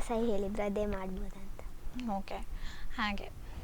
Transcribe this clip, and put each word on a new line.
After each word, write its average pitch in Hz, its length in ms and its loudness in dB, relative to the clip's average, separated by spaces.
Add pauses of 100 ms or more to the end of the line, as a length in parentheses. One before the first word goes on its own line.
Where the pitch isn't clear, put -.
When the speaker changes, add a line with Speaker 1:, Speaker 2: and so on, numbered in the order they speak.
Speaker 1:
ಸಹ 240 60 2
ಹೇಳಿದ್ರು 208 480 4
ಅದೇ 208 240 2
ಮಾಡ್ಬೋದಂತ. 190 760 -2 (480)
Speaker 2:
ಓಕೆ, 196 240 0 (600)
ಹಾಗೆ. 208 340 0 (360)